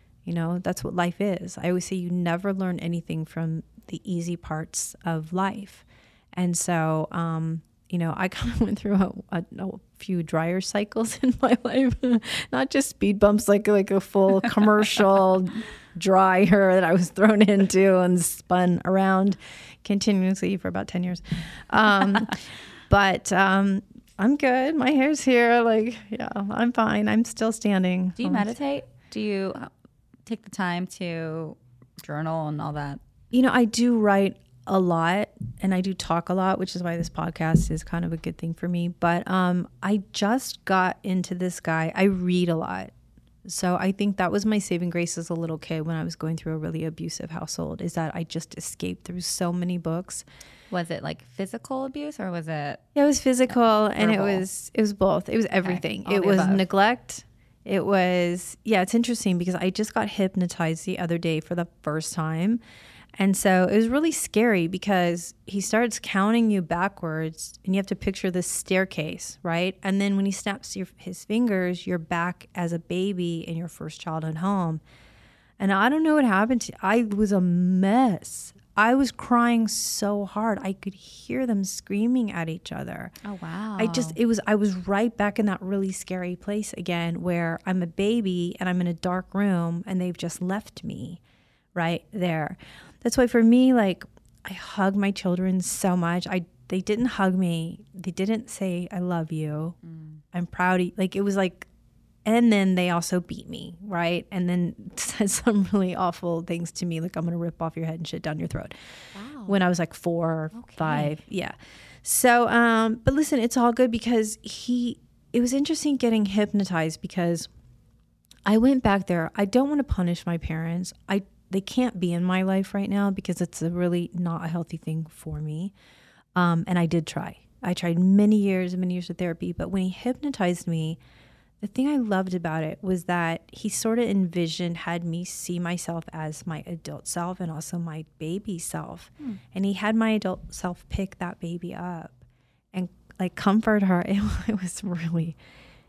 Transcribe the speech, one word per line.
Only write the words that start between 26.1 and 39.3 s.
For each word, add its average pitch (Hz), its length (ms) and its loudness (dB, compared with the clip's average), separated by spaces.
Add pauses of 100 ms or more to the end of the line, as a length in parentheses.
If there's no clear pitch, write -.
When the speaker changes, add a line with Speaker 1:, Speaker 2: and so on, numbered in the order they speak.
Speaker 1:
yeah, - 240 -6
I'm 214 360 -2
fine. 214 380 0
I'm 220 160 4
still 226 260 -2
standing. 185 640 0
Speaker 2:
Do - 80 -6
you - 60 0
Speaker 1:
Almost. 226 160 2
Speaker 2:
meditate? 277 380 -4 (260)
Do - 100 -8
you, 196 360 -2
uh, - 120 -12 (580)
take - 180 -8
the - 80 -20
time 180 360 -2
to 165 680 -8 (460)
journal 156 440 -4
and 151 140 -6
all 151 120 -6
that? 143 260 -8 (320)
Speaker 1:
You 254 100 6
know, 254 100 8
I 247 140 4
do 233 320 2
write 196 400 4 (300)
a 190 120 2
lot 175 500 2 (320)
and 190 120 2
I 185 80 0
do 190 140 -2
talk 170 340 -2
a 185 60 0
lot, 190 240 2
which - 160 -6
is 180 80 -6
why 170 120 -2
this 170 140 -4
podcast 165 600 0
is 156 120 -4
kind 170 220 -4
of 165 80 -4
a 165 40 -4
good 165 200 -8
thing 165 160 -6
for 180 140 -8
me. 175 220 -2
But, 175 400 0
um, 180 380 0 (140)